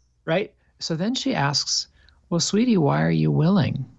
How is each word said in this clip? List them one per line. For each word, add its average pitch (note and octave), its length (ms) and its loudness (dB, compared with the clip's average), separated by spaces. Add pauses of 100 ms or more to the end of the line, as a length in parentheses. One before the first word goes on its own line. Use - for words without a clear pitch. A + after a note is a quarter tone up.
(240)
Right? E3+ 280 -2 (280)
So - 160 -6
then G3+ 180 -2
she C4+ 200 -4
asks, - 540 -2 (420)
"Well, E3+ 100 0
sweetie, A3 360 2
why D3 260 2
are E3 80 2
you D#3 220 2
willing?" D3+ 520 2 (140)